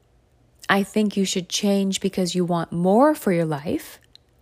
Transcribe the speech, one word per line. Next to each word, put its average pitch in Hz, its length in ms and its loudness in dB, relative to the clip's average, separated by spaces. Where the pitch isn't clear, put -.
I 196 140 4
think 214 340 -2
you 196 100 0
should 185 220 -4
change 196 520 0
because 190 340 -2
you 180 100 0
want 170 280 -2
more 202 420 4
for 220 180 -2
your 170 140 2
life, 156 540 -6